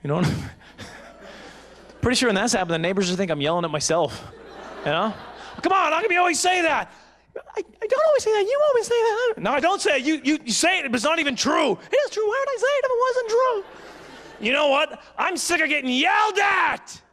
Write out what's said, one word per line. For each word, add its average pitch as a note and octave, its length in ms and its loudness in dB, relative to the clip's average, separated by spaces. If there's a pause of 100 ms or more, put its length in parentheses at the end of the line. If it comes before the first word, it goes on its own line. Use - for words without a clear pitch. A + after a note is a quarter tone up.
You D3 60 -6
know? E3 140 0
<laughs> - 1800 -10
Pretty B3 160 2
sure B3 120 2
when G#3 60 4
that's G#3+ 180 2
happened, F#3 180 0
the E3 80 0
neighbors F#3+ 280 0
just F3+ 100 -2
think F3+ 140 -2
I'm D3 100 -2
yelling E3 220 0
at E3 80 -4
myself. D#3 560 0 (520)
You D3 120 -4
know? F#3+ 220 0 (480)
Come F4 100 0
on, F4+ 220 2
how E4 80 0
come G#4+ 100 0
you F4 80 2
always F4+ 200 2
say F#4 220 2
that? C#4+ 300 0 (440)
I, - 240 -10
I - 280 -10
don't C5+ 200 2
always D5 160 4
say G#4+ 80 0
that. G#4+ 120 2
You B4+ 260 0
always B4 180 2
say A#4 80 0
that. A#4 420 2
No, F#3+ 140 -2
I C#4 80 2
don't F4 220 2
say D4 160 2
it. C4 60 -2
You, D4 200 0
you, D4 220 2
you A#3+ 60 -6
say F4+ 280 2
it, D#4+ 40 -4
but B3+ 120 -2
it's A#3 80 -2
not D#4 160 2
even C#4+ 160 0
true. D4 360 2 (200)
It - 40 -2
is C5+ 160 2
true. G#4+ 160 -2
Why C5 180 0
would C#5 80 -4
I B4 60 -4
say G#4+ 80 0
it C#5 180 2
if C5 60 0
it A#4+ 100 0
wasn't B4 280 0
true? - 1160 -4
You A3+ 80 2
know D4 140 2
what? C#4+ 340 0 (160)
I'm D#4+ 200 0
sick E4 240 0
of D#4 80 2
getting C#4 200 -2
yelled F#4+ 500 2
at. F#4 640 0 (120)